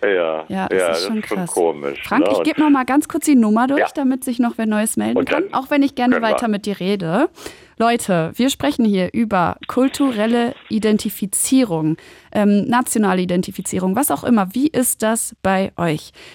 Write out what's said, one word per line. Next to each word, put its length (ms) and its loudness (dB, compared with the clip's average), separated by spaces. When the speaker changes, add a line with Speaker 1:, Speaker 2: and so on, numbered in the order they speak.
Speaker 1:
Ja, 480 0
Speaker 2:
Ja, 180 -4
das 140 0
Speaker 1:
ja, 60 2
Speaker 2:
ist 0 -
Speaker 1:
das 180 0
Speaker 2:
schon 140 -4
Speaker 1:
ist 80 -8
schon 100 -4
Speaker 2:
krass. 160 -4
Speaker 1:
komisch, 500 -2
Speaker 2:
Frank, 220 0
Speaker 1:
ne? 60 2
Speaker 2:
ich 80 2
Speaker 1:
Und 40 0
Speaker 2:
geb 140 -2
noch 140 4
mal 140 2
ganz 220 0
kurz 180 -6
die 100 4
Nummer 320 4
durch, 140 0
Speaker 1:
Ja. 120 0
Speaker 2:
damit 300 -2
sich 160 -4
noch 180 0
wer 80 -2
Neues 320 -2
melden 220 0
Speaker 1:
Und 120 -2
dann 200 -2
Speaker 2:
kann, 20 -6
auch 160 -4
wenn 140 4
ich 100 0
gerne 220 2
Speaker 1:
können 100 0
wir 80 2
Speaker 2:
weiter 140 -2
mit 180 -2
dir 140 -4
rede. 500 0
Leute, 580 0
wir 140 2
sprechen 360 0
hier 280 2
über 440 0
kulturelle 880 0
Identifizierung, 1300 0
ähm, 360 2
nationale 540 0
Identifizierung, 760 -2
was 140 0
auch 120 -4
immer. 300 2
Wie 140 2
ist 360 -2
das 400 -2
bei 340 0
euch? 340 -2